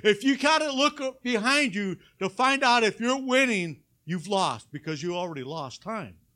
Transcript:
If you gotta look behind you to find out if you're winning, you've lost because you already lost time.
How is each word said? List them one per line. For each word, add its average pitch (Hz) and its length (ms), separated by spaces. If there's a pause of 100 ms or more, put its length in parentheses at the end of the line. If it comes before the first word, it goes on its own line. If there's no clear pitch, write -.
If 208 220
you 269 140
gotta 311 340
look 269 500
behind 247 520
you 196 240 (220)
to 190 100
find 269 340
out 240 180
if 214 180
you're 254 200
winning, 247 640 (240)
you've 160 200
lost 185 460
because 147 300
you 175 120
already 170 300
lost 143 380
time. 165 340 (200)